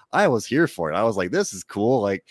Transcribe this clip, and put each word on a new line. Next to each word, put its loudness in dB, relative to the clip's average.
I 2
was 0
here 2
for -4
it. -2
I 2
was 2
like, -2
"This -2
is -12
cool." 0
Like, -2